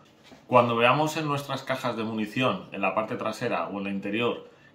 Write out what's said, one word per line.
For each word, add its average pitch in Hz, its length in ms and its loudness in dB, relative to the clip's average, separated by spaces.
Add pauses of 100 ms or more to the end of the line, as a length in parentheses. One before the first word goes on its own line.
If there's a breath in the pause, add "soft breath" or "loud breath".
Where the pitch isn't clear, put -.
(480 loud breath)
Cuando 120 260 6
veamos 143 420 4
en 156 120 -2
nuestras 143 340 -4
cajas 127 340 -4
de 113 60 -4
munición, 110 720 -2
en 98 100 -8
la 95 140 0
parte 110 180 -2
trasera 107 540 -4
o 98 100 -6
en 98 60 -6
la 101 60 -4
interior, 101 600 -2 (240 loud breath)